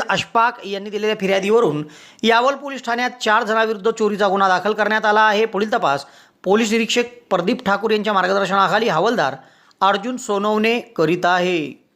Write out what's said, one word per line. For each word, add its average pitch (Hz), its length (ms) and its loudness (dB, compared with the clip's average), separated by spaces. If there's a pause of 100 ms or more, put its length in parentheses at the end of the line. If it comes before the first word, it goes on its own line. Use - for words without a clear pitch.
अशफाक 233 560 -2
यांनी 196 240 -8
दिलेल्या 214 300 -2
फिर्यादीवरून 190 640 0 (400)
यावल 240 320 4
पोलीस 277 300 -12
ठाण्यात 247 360 -4
चार 220 220 2
जणांविरुद्ध 220 480 0
चोरीचा 208 360 0
गुन्हा 196 200 2
दाखल 190 260 2
करण्यात 214 320 0
आला 214 160 4
आहे. 214 240 2
पुढील 214 280 -2
तपास 151 320 0 (380)
पोलीस 214 280 2
निरीक्षक 233 320 0 (260)
प्रदीप 185 360 -2
ठाकूर 202 260 0
यांच्या 214 220 0
मार्गदर्शनाखाली 196 760 0
हवालदार 165 480 0 (460)
अर्जुन 202 360 0
सोनवणे 214 600 0
करीत 170 460 -2
आहे. 175 720 -2